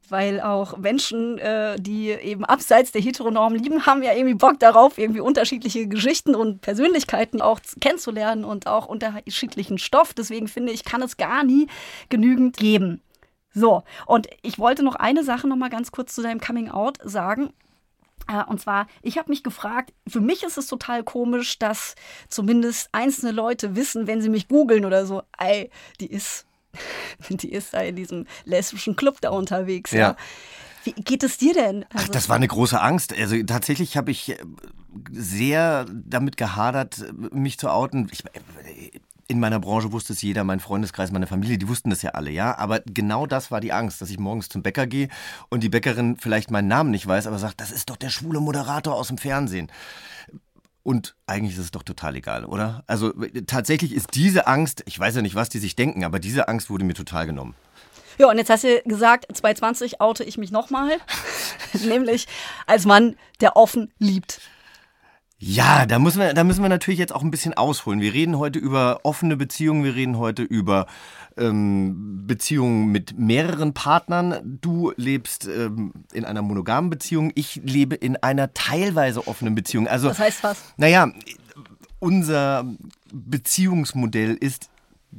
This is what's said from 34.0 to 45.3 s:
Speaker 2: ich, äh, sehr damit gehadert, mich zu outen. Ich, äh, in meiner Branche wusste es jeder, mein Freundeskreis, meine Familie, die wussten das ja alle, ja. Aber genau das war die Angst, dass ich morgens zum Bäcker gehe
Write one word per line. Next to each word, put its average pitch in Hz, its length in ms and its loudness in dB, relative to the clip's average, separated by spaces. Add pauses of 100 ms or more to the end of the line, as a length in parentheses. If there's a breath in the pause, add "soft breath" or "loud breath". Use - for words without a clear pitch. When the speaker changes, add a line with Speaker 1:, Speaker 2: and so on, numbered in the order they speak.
Speaker 2:
ich, - 220 -6
äh, - 80 -8 (760)
sehr 131 800 0
damit 123 460 -4
gehadert, 110 640 -2 (300)
mich 135 260 -2
zu - 100 -2
outen. 120 440 0
Ich, - 100 -14
äh, - 60 -16 (960)
in 120 140 0
meiner 110 180 0
Branche 104 340 -2
wusste 113 200 -8
es - 80 -8
jeder, 101 240 -2
mein 95 160 -2
Freundeskreis, 98 500 -4
meine 92 160 -2
Familie, 101 300 -2
die 95 120 -4
wussten 120 200 -4
das 90 120 -2
ja - 100 -6
alle, 73 200 -6
ja. 87 260 -2
Aber 107 280 -2
genau 110 420 -2
das 135 240 -6
war 110 100 -4
die 110 120 -6
Angst, 107 280 -4
dass - 80 -12
ich 98 100 -10
morgens 101 300 -6
zum 95 140 -8
Bäcker 123 240 -2
gehe 135 220 -4 (400 loud breath)